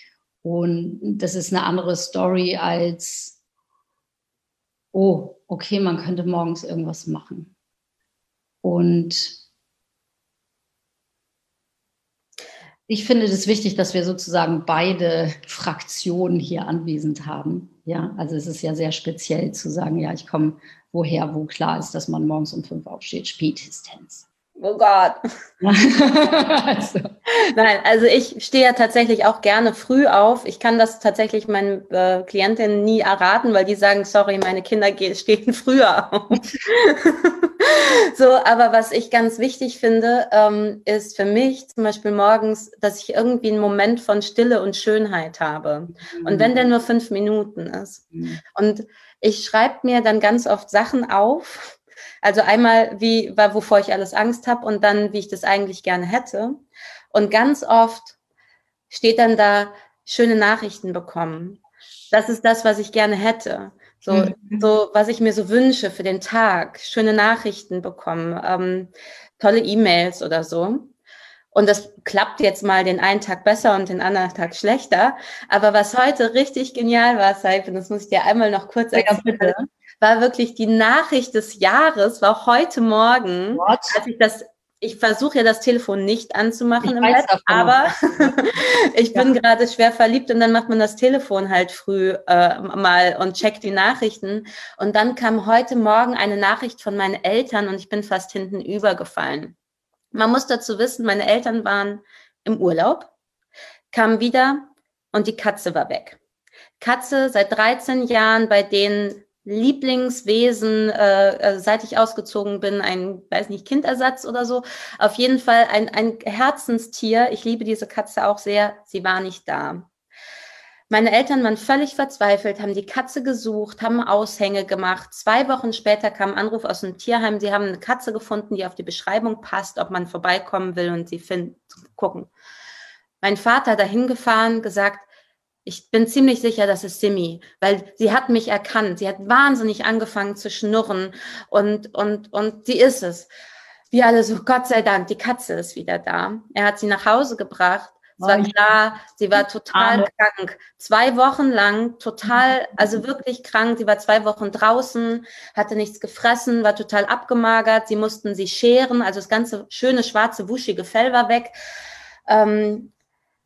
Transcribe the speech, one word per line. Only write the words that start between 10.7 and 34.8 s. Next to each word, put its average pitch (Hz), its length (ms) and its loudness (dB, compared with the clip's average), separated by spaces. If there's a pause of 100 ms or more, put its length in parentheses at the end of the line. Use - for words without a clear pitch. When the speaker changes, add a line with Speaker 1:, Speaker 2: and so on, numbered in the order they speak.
Speaker 1:
ich 208 200 -4
finde 233 180 2
es 190 220 -2
wichtig, 208 300 -2
dass - 180 -4
wir 180 100 -2
sozusagen 170 640 -4
beide 165 640 -2 (140)
Fraktionen 175 920 -6
hier 165 300 -8
anwesend 151 580 -6
haben. 151 440 -10 (160)
Ja, 165 320 -8
also 156 180 -8
es 151 100 -10
ist 160 160 -12
ja 156 120 -6
sehr 156 180 -4
speziell 156 600 -8
zu - 180 -12
sagen, 160 280 -6
"Ja, 160 140 -6
ich 170 140 -14
komme 156 300 -2 (360)
woher, 160 420 -4
wo 156 100 -6
klar 160 340 -6
ist, 160 160 -12
dass 160 140 -8
man 156 180 -4
morgens 156 260 -4
um 170 120 -10
fünf 80 220 -14
aufsteht, - 420 -14
spätestens." - 1000 -10 (320)
Speaker 2:
Oh 208 180 -4
Gott. 196 360 6 (460)
Speaker 1:
<laughs> 180 40 -4 (1000)
Also. 208 320 -4 (580)
Speaker 2:
Nein, 220 280 4
also 226 220 4
ich 233 380 2
stehe 262 200 4
ja 247 80 6
tatsächlich 233 520 2
auch 220 160 2
gerne 226 340 2
früh 269 320 2
auf. 220 400 4
Ich - 140 -10
kann 233 180 2
das 220 220 2
tatsächlich 214 480 -2
meinen, 202 420 -2
äh, 185 360 0
Klientinnen 208 580 0
nie 220 160 2
erraten, 196 540 2
weil 190 100 4
die 202 100 -2
sagen, 202 300 2
"Sorry, 196 340 2
meine 190 240 -2
Kinder 202 300 0